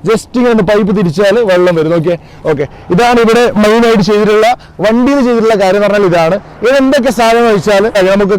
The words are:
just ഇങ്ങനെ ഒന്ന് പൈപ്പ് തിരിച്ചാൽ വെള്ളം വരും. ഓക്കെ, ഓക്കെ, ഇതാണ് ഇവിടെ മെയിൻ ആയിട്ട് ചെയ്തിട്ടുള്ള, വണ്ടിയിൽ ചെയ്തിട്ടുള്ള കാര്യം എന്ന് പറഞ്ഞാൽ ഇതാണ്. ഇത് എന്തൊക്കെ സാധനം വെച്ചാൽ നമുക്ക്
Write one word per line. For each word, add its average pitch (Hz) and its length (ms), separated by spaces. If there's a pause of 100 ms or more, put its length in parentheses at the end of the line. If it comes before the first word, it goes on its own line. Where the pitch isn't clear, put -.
(100)
just - 260
ഇങ്ങനെ 247 140
ഒന്ന് 220 120
പൈപ്പ് 208 360
തിരിച്ചാൽ 196 380 (140)
വെള്ളം 180 240
വരും. 160 240
ഓക്കെ, 170 200 (320)
ഓക്കെ, 143 160 (280)
ഇതാണ് 240 300
ഇവിടെ 226 200 (180)
മെയിൻ 226 240
ആയിട്ട് 226 240
ചെയ്തിട്ടുള്ള, 214 460 (240)
വണ്ടിയിൽ 247 460
ചെയ്തിട്ടുള്ള 226 360
കാര്യം 190 180
എന്ന് 208 80
പറഞ്ഞാൽ 202 220
ഇതാണ്. 165 240 (280)
ഇത് 254 200
എന്തൊക്കെ 269 280
സാധനം 233 440
വെച്ചാൽ 202 300 (300)
നമുക്ക് 202 240